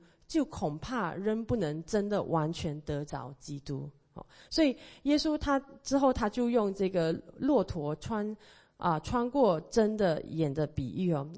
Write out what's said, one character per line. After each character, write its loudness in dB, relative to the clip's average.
就 2
恐 -4
怕 -4
仍 -2
不 -2
能 -2
真 0
的 0
完 0
全 -6
得 -6
着 -10
基 -12
督。 -8
哦， -16
所 4
以 2
耶 4
稣 0
他 0
之 0
后 6
他 0
就 0
用 2
这 0
个 2
骆 4
驼 -4
穿， -4
啊， 2
穿 -2
过 4
针 2
的 2
眼 -2
的 0
比 -4
喻 2
哦， -2